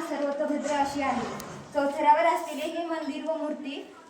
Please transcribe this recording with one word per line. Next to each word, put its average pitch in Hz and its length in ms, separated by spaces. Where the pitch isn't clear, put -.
सर्वतोभद्र 294 600
अशी 285 300
आहे. 240 200
चौथऱ्यावर 294 520
असलेले 311 400
हे 330 200
मंदिर 311 440
व 320 60
मूर्ती 294 580